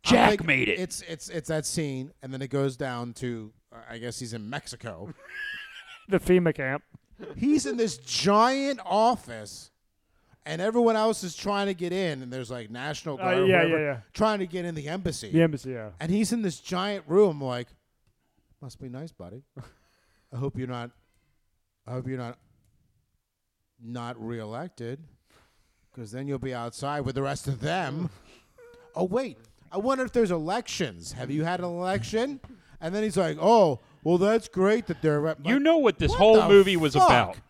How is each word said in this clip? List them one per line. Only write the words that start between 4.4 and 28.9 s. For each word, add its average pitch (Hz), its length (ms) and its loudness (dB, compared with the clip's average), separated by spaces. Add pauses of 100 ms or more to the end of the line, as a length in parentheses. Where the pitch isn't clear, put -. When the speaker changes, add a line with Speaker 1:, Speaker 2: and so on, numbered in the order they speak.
Speaker 2:
Mexico. 113 720 -12
Speaker 3:
<laughs> 539 40 -20 (880)
The 190 100 2
fema 180 340 4
camp. 139 300 -6 (540)
Speaker 2:
He's 285 280 0
in 254 120 -6
this 226 200 -2
giant 247 880 2
office, 180 840 -2 (760)
and 160 160 -6
everyone 226 360 4
else 220 260 0
is 170 100 -8
trying 202 340 -2
to 196 60 -2
get 175 200 -6
in, 165 280 -2
and 123 100 -12
there's, 127 200 -8
like, 117 180 -10
National 143 460 -8
Speaker 3:
Uh, 185 80 -8
Speaker 2:
Guard, 185 140 2
Speaker 3:
yeah, 190 40 2 (220)
Speaker 2:
whatever, 165 160 2
Speaker 3:
yeah, 143 140 -2
yeah. 120 60 -8 (140)
Speaker 2:
trying 214 260 0
to 196 60 -4
get 170 200 -8
in 170 100 -6
the 147 140 -10
embassy. 170 420 -6
Speaker 3:
The 160 100 6
embassy, 139 300 0
yeah. 110 200 -10 (100)
Speaker 2:
And 165 100 -4
he's 214 220 2
in 233 80 -2
this 180 180 -4
giant 190 480 -6
room, 170 340 4
like, 123 280 -6 (920)
"Must 135 200 -18
be 131 80 -14
nice, 135 240 -12
buddy. 98 300 -18 (880)
I - 40 -16
hope 135 200 -6
you're 127 100 -6
not, 120 240 -10 (960)
I 117 60 -14
hope 127 120 -8
you're 131 120 -8
not, 120 200 -10 (1400)
not 120 400 -10
reelected, 117 800 -10 (960)
'cause 110 160 -14
then 131 160 -8
you'll 139 100 -4
be 127 160 -8
outside 139 520 -6
with 131 100 -6
the 139 60 -2
rest 139 260 -6
of 127 140 -6
them." 160 480 -4 (840)